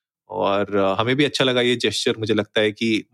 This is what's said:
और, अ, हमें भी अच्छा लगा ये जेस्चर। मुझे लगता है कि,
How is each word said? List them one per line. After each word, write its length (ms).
और, 460
अ, 260
हमें 140
भी 80
अच्छा 220
लगा 160
ये 140
जेस्चर। 440
मुझे 140
लगता 280
है 100
कि, 320